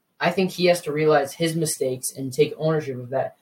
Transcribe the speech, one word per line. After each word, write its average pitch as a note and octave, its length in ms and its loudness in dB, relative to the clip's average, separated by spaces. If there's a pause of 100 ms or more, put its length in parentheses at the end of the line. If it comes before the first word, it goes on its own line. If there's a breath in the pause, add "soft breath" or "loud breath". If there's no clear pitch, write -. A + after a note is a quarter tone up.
(200)
I E3 120 2
think F#3 200 0
he F3 140 -2
has F3 160 4
to D3 100 -6
realize D3 420 2
his D#3+ 220 -2
mistakes C3+ 600 -2
and C3+ 160 -8
take D3 260 2
ownership D3+ 400 -2
of B2 120 -12
that - 320 -4